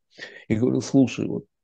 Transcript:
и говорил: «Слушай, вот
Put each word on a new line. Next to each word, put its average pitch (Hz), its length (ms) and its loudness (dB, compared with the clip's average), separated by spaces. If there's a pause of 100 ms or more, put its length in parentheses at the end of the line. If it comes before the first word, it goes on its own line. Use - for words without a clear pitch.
(480)
и 113 60 0
говорил: 127 280 0
«Слушай, 120 440 2
вот - 200 -8 (180)